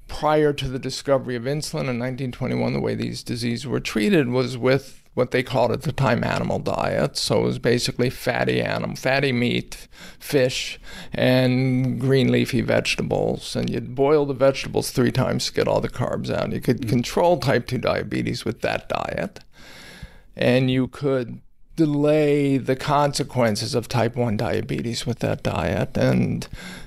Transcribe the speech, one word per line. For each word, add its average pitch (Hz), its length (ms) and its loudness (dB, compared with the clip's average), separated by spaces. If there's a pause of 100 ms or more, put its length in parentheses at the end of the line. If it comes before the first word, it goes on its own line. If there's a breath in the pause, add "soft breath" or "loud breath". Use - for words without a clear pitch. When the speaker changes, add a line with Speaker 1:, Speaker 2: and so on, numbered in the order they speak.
Speaker 1:
prior 151 460 2
to 143 160 -6
the 131 100 -6
discovery 127 560 -2
of 117 80 -4
insulin 147 460 -4
in 120 100 -2
nineteen 127 320 -4
twenty-one, 123 440 -2
the 139 60 -2
way 113 140 0
these 117 300 -6
diseases 120 420 -4
were 123 140 -2
treated 202 480 2
was 127 280 0
with 127 420 0 (160)
what 127 180 0
they 127 100 2
called 120 300 2
at 120 100 -2
the 139 100 -4
time 117 300 2
animal - 380 0
diets. - 600 -2
So 113 200 2
it 117 40 2
was 123 140 0
basically 123 520 0
fatty 123 520 0
anim-, 107 320 -4
fatty 135 380 0
meat, 120 560 -2 (320 loud breath)
fish, - 600 0 (320 loud breath)
and 127 880 2
green 131 300 4
leafy 120 300 2
vegetables. - 960 0
And 120 120 -2
you'd 120 280 -6
boil 143 280 4
the 143 100 -2
vegetables 135 560 2
three 123 200 2
times - 360 0
to - 60 -6
get - 140 0
all 104 140 2
the - 80 -2
carbs - 420 -4
out. - 220 -2
You 120 80 -4
could 123 220 0
Speaker 2:
Mm. 117 60 -4
Speaker 1:
control 170 500 2
type 120 280 0
two 131 120 -4
diabetes 113 640 -2
with - 160 -4
that - 280 -2
diet. - 520 -4 (960 loud breath)
And 127 340 4
you 127 160 2
could 127 540 -2 (340)
delay 147 840 4
the 131 200 0
consequences 135 960 0
of 120 140 -2
type 117 260 0
one 120 220 0
diabetes 117 720 -2
with - 120 -2
that 107 240 -2
diet. 92 540 -2
And 120 500 0 (400 loud breath)